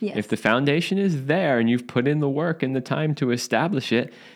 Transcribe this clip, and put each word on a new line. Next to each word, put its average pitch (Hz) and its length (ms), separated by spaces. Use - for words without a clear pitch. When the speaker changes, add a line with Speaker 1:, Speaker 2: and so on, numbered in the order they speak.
Speaker 1:
Yes. 208 160
Speaker 2:
If 208 120
the 110 100
foundation 143 600
is 165 280
there 147 320
and 113 100
you've 120 180
put 127 220
in 151 120
the 143 80
work 160 340
and 131 120
the 131 60
time 147 360
to 127 160
establish 127 600
it, - 200